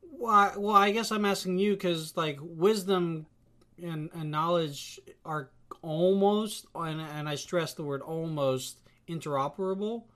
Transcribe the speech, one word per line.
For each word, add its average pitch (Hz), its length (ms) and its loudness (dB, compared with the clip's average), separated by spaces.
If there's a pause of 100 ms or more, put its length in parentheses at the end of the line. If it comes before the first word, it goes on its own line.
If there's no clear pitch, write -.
(120)
Well, 247 200 -6
I, 202 260 6
well, 208 180 0
I 202 160 6
guess 214 200 0
I'm 214 140 0
asking 185 340 0
you 202 160 4
cause, 170 400 -2
like, 151 260 -4
wisdom 170 840 0 (540)
and, 160 320 -8
and 156 180 -8
knowledge 156 680 0 (260)
are 151 240 -6 (320)
almost, 196 840 4 (100)
and, 160 260 -4
and 151 280 -6
I 147 60 -2
stress 160 380 -2
the 170 100 -10
word 139 180 -4
almost, 147 760 -2 (280)
interoperable. 190 960 -2 (120)